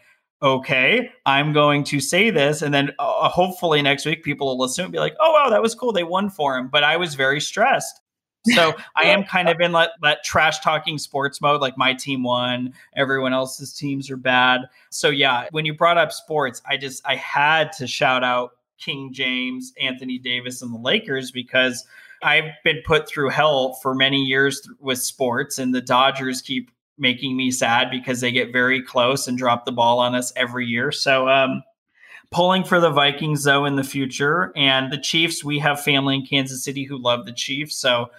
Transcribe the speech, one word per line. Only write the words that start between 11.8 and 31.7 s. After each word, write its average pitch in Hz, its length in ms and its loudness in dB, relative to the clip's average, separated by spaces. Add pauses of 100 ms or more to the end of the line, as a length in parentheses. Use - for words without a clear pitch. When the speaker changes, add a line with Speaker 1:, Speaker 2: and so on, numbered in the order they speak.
Speaker 1:
team 131 300 -4
won, 123 500 -2 (220)
everyone 131 380 0
else's 131 400 -4
teams 139 360 -6
are 135 60 -8
bad. 127 460 2 (280)
So - 200 0
yeah, 135 420 2
when 156 140 -4
you 151 80 -4
brought 170 240 4
up 156 160 2
sports, 139 520 -4
I 139 120 -4
just, 135 280 -10
I 135 100 0
had 147 580 2
to 127 140 -10
shout 127 360 0
out 123 280 0 (260)
King 135 340 -10
James, 127 720 -6
Anthony 127 360 -6
Davis, 123 440 -8
and 120 120 -12
the 113 60 -12
Lakers, 135 500 -2
because 127 560 -2 (380)
I've 156 280 2 (120)
been 156 220 0
put 151 240 2
through 139 220 -2
hell 135 500 2
for 131 120 -2
many 135 300 2
years 135 380 0
th-, - 180 -20
with 131 200 -4
sports, 131 600 -4
and 127 160 0
the 127 60 -2
Dodgers 131 600 0
keep 127 300 -8 (260)
making 127 380 -2
me 127 160 0
sad 123 400 2
because 127 300 -4
they 123 100 0
get 123 220 -2
very 127 280 2
close 127 460 0
and 123 100 -4
drop 123 280 0
the 127 80 -6
ball 120 260 4
on 123 160 2
us 123 220 -4
every 123 300 -2
year. 123 260 -2
So, 131 340 2
um, 135 360 2 (640)